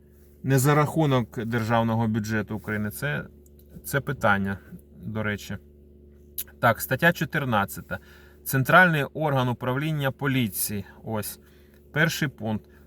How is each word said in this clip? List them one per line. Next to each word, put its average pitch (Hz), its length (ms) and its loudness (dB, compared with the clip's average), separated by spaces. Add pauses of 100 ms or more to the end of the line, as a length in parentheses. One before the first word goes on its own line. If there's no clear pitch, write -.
(420)
не 135 160 4
за 143 160 4
рахунок 143 680 2
державного 113 640 0
бюджету 107 480 -2
України? 107 340 -4
Це, 143 340 -6 (600)
це 139 160 -2
питання, 98 580 0 (380)
до 110 260 -8
речі. 104 340 -6 (1040)
Так, 120 200 2
стаття 170 320 0
чотирнадцята. 117 840 -2 (460)
Центральний 151 600 4
орган 139 440 0
управління 139 600 -2
поліції. 127 760 -2 (200)
Ось. 107 360 -6 (540)
Перший 156 340 0
пункт. 110 420 -6 (160)